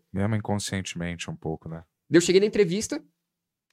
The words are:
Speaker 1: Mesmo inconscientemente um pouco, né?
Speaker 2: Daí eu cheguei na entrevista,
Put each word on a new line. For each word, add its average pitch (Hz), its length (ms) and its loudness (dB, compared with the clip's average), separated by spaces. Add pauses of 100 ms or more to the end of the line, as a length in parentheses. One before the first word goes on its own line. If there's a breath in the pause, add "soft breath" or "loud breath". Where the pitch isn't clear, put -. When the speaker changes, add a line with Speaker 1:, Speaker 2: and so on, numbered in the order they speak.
(120)
Speaker 1:
Mesmo 101 240 0
inconscientemente 92 920 -4
um 80 60 -8
pouco, 80 320 -8
né? 82 160 -12 (240)
Speaker 2:
Daí 151 100 6
eu - 40 6
cheguei 190 180 4
na 202 60 4
entrevista, 208 560 0 (720)